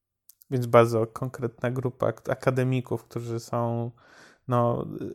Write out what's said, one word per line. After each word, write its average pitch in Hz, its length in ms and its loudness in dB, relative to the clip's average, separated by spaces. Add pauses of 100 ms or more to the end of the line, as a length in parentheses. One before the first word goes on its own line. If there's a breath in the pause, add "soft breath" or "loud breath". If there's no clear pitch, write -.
(500)
więc 127 160 -2
bardzo 117 400 6
konkretna 123 640 -6
grupa 127 360 -2
ak-, 113 260 -4
akademików, 127 720 -2
którzy 117 360 -8
są, 117 500 -4 (580 soft breath)
no, 120 380 2 (280)